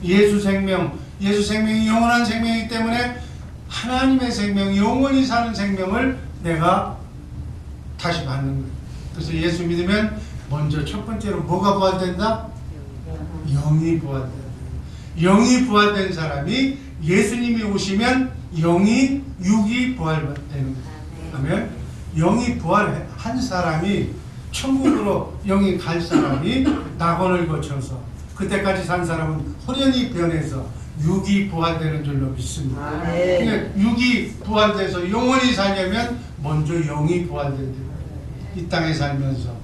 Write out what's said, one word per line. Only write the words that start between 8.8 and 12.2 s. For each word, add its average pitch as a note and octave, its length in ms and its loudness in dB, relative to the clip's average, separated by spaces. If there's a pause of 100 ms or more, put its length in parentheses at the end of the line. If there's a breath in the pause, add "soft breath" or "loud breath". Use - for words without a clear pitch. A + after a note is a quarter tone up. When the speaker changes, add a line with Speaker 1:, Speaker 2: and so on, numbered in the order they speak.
Speaker 1:
그래서 D#3+ 200 -6
예수 E3 320 0
믿으면 F#3 540 0 (300 loud breath)
먼저 D3 340 0
첫 - 220 -6
번째로 G3+ 380 -4
뭐가 G3 320 2
부활된다? F#3 720 0 (1040)